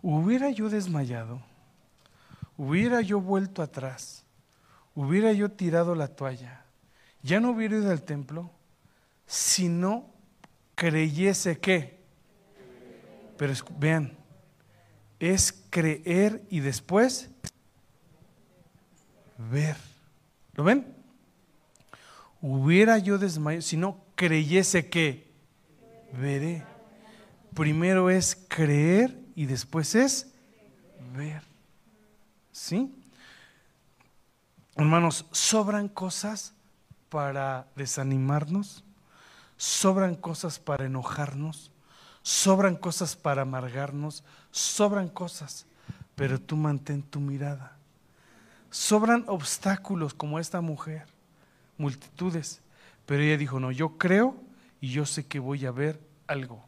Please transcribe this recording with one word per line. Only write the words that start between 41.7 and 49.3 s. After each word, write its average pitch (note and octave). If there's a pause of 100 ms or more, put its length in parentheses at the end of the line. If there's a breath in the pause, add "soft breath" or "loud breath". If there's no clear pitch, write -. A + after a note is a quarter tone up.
sobran F#3+
cosas F3
para C#3
amargarnos, C3+ (260 soft breath)
sobran G3+
cosas, - (480 loud breath)
pero C3
tú -
mantén C#3+
tu C#3+
mirada. C#3 (920 soft breath)
Sobran A3+
obstáculos F#3+